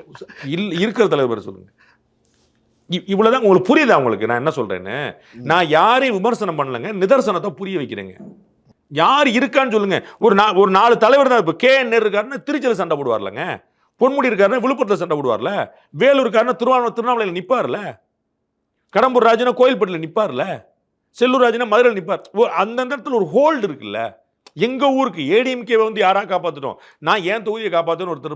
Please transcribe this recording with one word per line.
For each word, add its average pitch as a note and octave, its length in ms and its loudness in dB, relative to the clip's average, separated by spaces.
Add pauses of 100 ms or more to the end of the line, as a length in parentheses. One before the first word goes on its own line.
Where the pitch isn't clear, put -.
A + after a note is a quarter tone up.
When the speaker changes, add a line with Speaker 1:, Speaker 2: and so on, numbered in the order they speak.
(460)
Speaker 1:
இல்-, E3+ 340 -6
இருக்கிற G#3+ 280 0
தலைவர் C#3+ 200 0
பேரை G#2+ 160 -4
சொல்லுங்க. F#2+ 280 -20 (1200)
இ-, F3 160 -4
இவ்வளவுதான். A3 400 2
உங்களுக்கு G3 300 6
புரியுதா A#3+ 220 6
உங்களுக்கு A2 300 0
நான் A#2+ 100 0
என்ன D3 180 -2
சொல்றேன்னு? G#2 600 -6 (180)
Speaker 2:
ம். B2 120 -16
Speaker 1:
நான் E3+ 220 2
யாரையும் A3 480 2
விமர்சனம் F#3+ 440 -2
பண்ணலங்க, C3 280 -4
நிதர்சனத்தை G3 640 0
புரிய F#3 280 -8
வைக்கிறேங்க. G2+ 360 -10 (720)
யார் A3+ 400 2
இருக்கான்னு B3+ 440 0
சொல்லுங்க. G3+ 360 -2 (120)
ஒரு G#3 160 4
நா-, G3+ 220 2
ஒரு G3 140 4
நாலு A3 260 4
தலைவர் C4 300 4
தான். B3 120 4
இப்ப D#3+ 140 0
கே C4 260 4
என் B3 80 -2
நேரு A3+ 220 2
இருக்காருன்னா G#3+ 420 -6
திருச்சியில C4+ 200 -2
சண்டை E3 300 -2
போடுவார்லங்க, A2+ 640 -6 (360)
பொன்முடி C4 260 2
இருக்காருன்னா G#3+ 400 0
விழுப்புரத்துல B3 280 0
சண்டை D#3 260 -4
போடுவார்ல, C3 500 -2 (200)
வேலூர் B3+ 400 2
இருக்காருன்னா A3+ 260 0
திருவண்ணா-, A#3+ 400 0
திருவண்ணாமலையில A3 460 -4
நிப்பார்ல, F3+ 580 -4 (1000)
கடம்பூர் B3 300 4
ராஜுனா A#3 260 2
கோயில்பட்டில G#3+ 500 0
நிப்பார்ல, D#3+ 680 -4 (500)
செல்லூர் B3+ 220 2
ராஜுனா A#3+ 300 0
மதுரையில A#3 300 4
நிப்பார். E3+ 220 -6 (100)
ஓ, A3 120 2
அந்தந்த A#3+ 520 -4
இடத்துல A#3 260 -2
ஒரு D3+ 100 -8
ஹோல்டு C#4+ 300 2
இருக்குல்ல. A2 500 -8 (400)
எங்க C4 380 0
ஊருக்கு F3+ 380 -2
ஏ G#3+ 120 2
டி C4 100 -2
எம் B3 120 -8
கே A#3 140 0
வந்து A3 220 0
யாரா F#3+ 240 2
காப்பாத்துட்டோம்? E3 520 -6 (240)
நான் F3+ 220 0
என் G3+ 220 -4
தொகுதியை G#3+ 280 -6
காப்பாத்துன்னு E3 440 -2
ஒருத்தர் C#3+ 200 -12